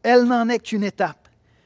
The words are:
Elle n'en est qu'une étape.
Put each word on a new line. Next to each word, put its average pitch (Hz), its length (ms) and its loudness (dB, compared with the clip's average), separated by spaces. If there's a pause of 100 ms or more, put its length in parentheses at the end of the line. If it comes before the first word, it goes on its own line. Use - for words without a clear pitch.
Elle 247 200 4
n'en 240 240 0
est 233 120 -2
qu'une 208 260 -4
étape. 180 420 -6 (380)